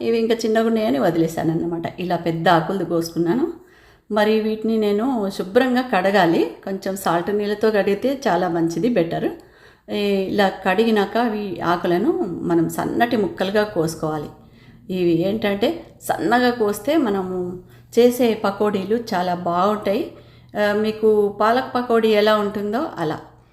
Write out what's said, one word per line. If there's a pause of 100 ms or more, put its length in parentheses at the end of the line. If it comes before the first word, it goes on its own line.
ఇవి
ఇంకా
చిన్నగా
ఉన్నాయని
వదిలేశాను
అన్నమాట.
ఇలా
పెద్ద
ఆకులు
కోసుకున్నాను. (580)
మరి
వీటిని
నేను
శుభ్రంగా
కడగాలి,
కొంచెం
సాల్ట్
నీళ్ళతో
కడిగితే
చాలా
మంచిది,
బెటర్. (600)
ఈ,
ఇలా
కడిగినాక
అవి
ఆకులను (180)
మనం
సన్నటి
ముక్కలుగా
కోసుకోవాలి. (600)
ఇవి
ఏంటంటే
సన్నగా
కోస్తే
మనము (360)
చేసే
పకోడీలు (180)
చాలా
బాగుంటాయి. (440)
ఆ,
మీకు
పాలక్
పకోడీ
ఎలా
ఉంటుందో (140)
అలా, (320)